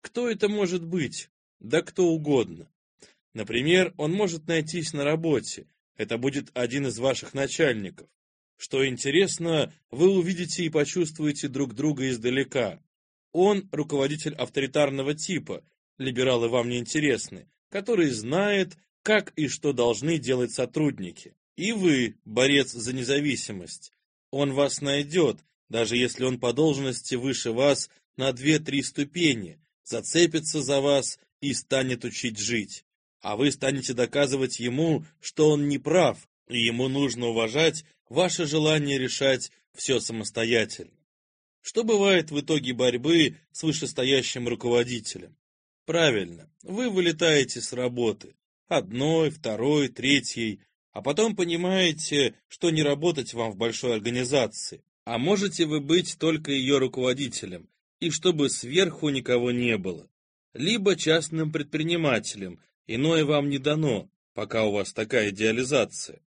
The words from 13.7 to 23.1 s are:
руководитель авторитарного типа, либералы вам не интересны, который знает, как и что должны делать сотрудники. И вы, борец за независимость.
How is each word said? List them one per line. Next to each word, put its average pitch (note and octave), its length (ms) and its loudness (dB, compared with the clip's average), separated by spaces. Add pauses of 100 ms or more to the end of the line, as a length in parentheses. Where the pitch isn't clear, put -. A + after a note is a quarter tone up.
руководитель D3 640 -2
авторитарного C#3 800 -2
типа, D3+ 500 -6 (340)
либералы B2+ 500 2
вам A#2+ 220 0
не B2 80 -2
интересны, A#2+ 680 -2 (220)
который G3 400 0
знает, F3+ 680 -2 (260)
как G#3+ 320 0
и D3+ 120 0
что C#3 260 -2
должны A#2+ 440 2
делать B2 340 0
сотрудники. B2 840 -4 (220)
И F#3+ 140 -2
вы, D3 440 2 (100)
борец B2+ 460 2
за A#2+ 220 -8
независимость. B2+ 1000 -4 (400)